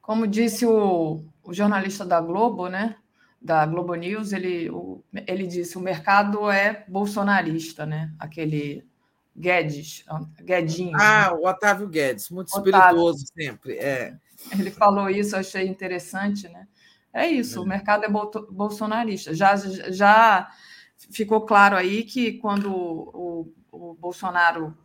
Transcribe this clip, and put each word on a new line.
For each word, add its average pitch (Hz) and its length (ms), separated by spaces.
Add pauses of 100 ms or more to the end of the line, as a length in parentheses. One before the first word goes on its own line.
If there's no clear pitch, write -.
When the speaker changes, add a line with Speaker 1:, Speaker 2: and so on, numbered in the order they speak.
Speaker 1:
Como 220 260
disse 214 380
o, 180 580 (200)
o 175 100
jornalista 196 520
da 175 140
Globo, 180 480
né, 202 300 (440)
da 156 240
Globo 175 300
News, 202 380
ele, 180 360
o, 185 340 (220)
ele 185 220
disse, 175 300
"O 180 40
mercado 202 680
é 202 380
bolsonarista", 190 960
né, 156 340
aquele 156 680 (520)
Guedes, 156 680 (380)
Guedinho. 170 580
Speaker 2:
Ah, 208 340
o 165 140
Otávio 196 400
Guedes, 139 420
muito 180 200
Speaker 1:
Otávio. 196 260
Speaker 2:
espirituoso 170 580
sempre, 135 440
é. 127 400 (340)
Speaker 1:
Ele 196 200
falou 202 380
isso, 208 260
eu 190 40
achei 190 280
interessante, 190 800
né? 180 180 (460)
É 311 140
isso, 254 320
Speaker 2:
É. - 20
Speaker 1:
o 208 40
mercado 202 400
é 214 40
bolto-, 208 420
bolsonarista. 208 800
Já, 196 220
já, 190 360
já 202 600 (600)
ficou 220 300
claro 202 340
aí 190 280
que 233 300
quando 202 400
o, 170 800 (180)
o 170 240
Bolsonaro 170 880